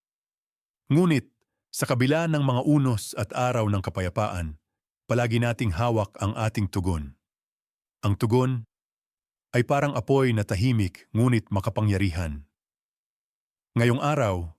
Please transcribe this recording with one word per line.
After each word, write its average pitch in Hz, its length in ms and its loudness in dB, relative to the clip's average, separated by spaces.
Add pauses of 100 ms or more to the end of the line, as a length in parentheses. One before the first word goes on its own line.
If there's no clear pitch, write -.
(880)
Ngunit, 156 380 4 (480)
sa - 100 -6
kabila 139 460 2
ng 151 100 0
mga 131 240 0
unos 135 540 2
at - 160 -6
araw 123 340 0
ng 101 160 0
kapayapaan, 90 720 -4 (480)
palagi 117 380 0
nating 117 340 -2
hawak 113 460 -2
ang - 160 -2
ating 110 320 -2
tugon. 82 480 -4 (840)
Ang 101 160 0
tugon 123 480 0 (880)
ay 123 140 2
parang 143 260 0
apoy 131 400 2
na 107 140 0
tahimik 110 640 -2
ngunit 117 400 2
makapangyarihan. 92 960 -2 (1300)
Ngayong 120 240 4
araw, 101 580 -2